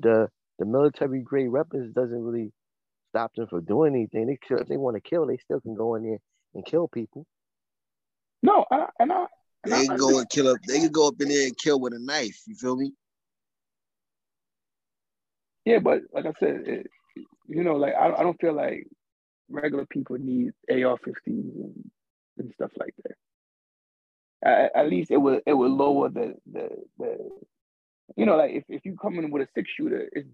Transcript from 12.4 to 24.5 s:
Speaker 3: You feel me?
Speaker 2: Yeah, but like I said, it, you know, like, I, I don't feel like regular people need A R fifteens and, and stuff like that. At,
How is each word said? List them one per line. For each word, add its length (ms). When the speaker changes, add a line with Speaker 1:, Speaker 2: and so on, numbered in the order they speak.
Speaker 3:
You 80
feel 200
me? 180
Speaker 2:
Yeah, 140
but 220
like 140
I 140
said, 260
it, 220
you 160
know, 120
like, 180
I, 200
I 100
don't 160
feel 140
like 340
regular 360
people 320
need 360
A 140
R 140
fifteens 580
and, 360
and 140
stuff 260
like 240
that. 120
At, 320